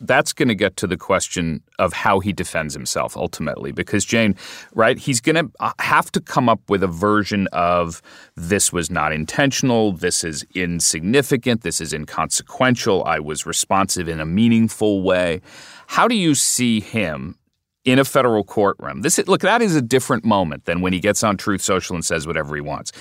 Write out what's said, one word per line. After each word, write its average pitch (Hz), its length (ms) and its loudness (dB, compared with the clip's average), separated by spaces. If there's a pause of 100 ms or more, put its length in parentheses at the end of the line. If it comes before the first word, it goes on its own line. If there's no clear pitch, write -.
That's 131 320 2
gonna 123 220 2
get 95 220 0
to 107 100 -4
the 90 100 -2
question 87 640 -2 (200)
of 90 120 2
how 98 280 2
he 92 120 -2
defends 80 400 -4
himself 64 440 -6
ultimately, 73 560 -6
because, 98 320 -2
Jane, 113 320 2 (400)
right, 117 200 4
he's 127 240 -2
gonna, 156 380 0
uh, 110 220 -2
have 160 320 2
to 185 80 0
come 131 280 0
up 110 200 4
with 98 160 2
a - 20 0
version 98 640 0
of, 87 520 0 (360)
"This 90 360 0
was 85 200 -2
not 78 200 0
intentional, 113 760 0
this 87 320 -2
is 76 320 -8
insignificant, 95 1080 0
this 85 180 -4
is 76 120 -6
inconsequential, 87 1120 0
I 80 120 0
was 76 260 -6
responsive 90 640 0
in 80 120 -4
a 78 40 -4
meaningful 107 800 2
way." 90 380 2 (480)
How - 180 2
do 240 80 2
you 170 220 2
see 120 420 0
him 85 560 -6 (500)
in 127 140 4
a 135 60 4
federal 120 400 2
courtroom? 85 560 -2
This 139 180 0
is, - 100 -2
look, 185 120 2
that 220 220 2
is 196 120 2
a 151 60 4
different 123 420 0
moment 92 440 0
than 85 160 -2
when 92 100 0
he 92 80 -2
gets 101 240 0
on 101 140 2
Truth 101 240 -2
Social 92 320 -2
and 85 100 -6
says 80 220 -4
whatever 78 280 -4
he 73 60 -6
wants. 71 400 -10